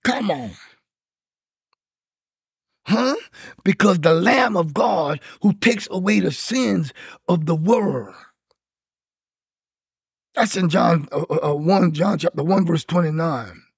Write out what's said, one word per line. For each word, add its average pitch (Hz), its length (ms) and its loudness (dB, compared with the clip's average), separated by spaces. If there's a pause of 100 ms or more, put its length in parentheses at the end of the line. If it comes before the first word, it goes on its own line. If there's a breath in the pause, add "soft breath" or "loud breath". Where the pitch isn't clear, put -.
Come 247 260 -2
on. 127 220 -6 (2250)
Huh? 247 300 0 (480 loud breath)
Because 196 360 2
the 160 140 4
Lamb 233 420 2
of 165 180 -2
God 196 460 -2 (220 loud breath)
who 208 120 4
takes - 360 0
away 202 300 0
the 180 120 0
sins 202 640 -2 (340 loud breath)
of 165 180 0
the 165 100 0
world. 160 580 0 (2250)
That's 226 220 0
in 185 120 2
John, 170 420 2
uh, 147 180 -4
uh, 151 220 -2
uh, 143 40 -2
one, 170 380 2
John 175 260 0
chapter 156 240 -2
one, 185 220 2
verse 165 180 0
twenty-nine. 156 760 -2 (160)